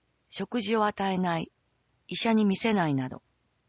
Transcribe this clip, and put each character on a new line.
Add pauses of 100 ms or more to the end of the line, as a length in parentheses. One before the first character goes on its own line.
(280)
食
事
を
与
え
な
い、 (560)
医
者
に
見
せ
な
い
な
ど。 (460)